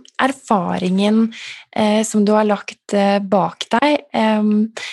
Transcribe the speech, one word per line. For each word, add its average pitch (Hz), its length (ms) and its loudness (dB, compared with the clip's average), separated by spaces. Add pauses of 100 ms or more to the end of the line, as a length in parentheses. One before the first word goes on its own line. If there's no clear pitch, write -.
(200)
erfaringen, 202 1120 0 (420)
eh, 214 280 2
som 214 220 0
du 208 80 4
har 214 120 4
lagt, - 480 -4
eh, 202 260 2
bak 190 500 -4
deg, 294 340 0 (100)
em, 214 580 0 (220)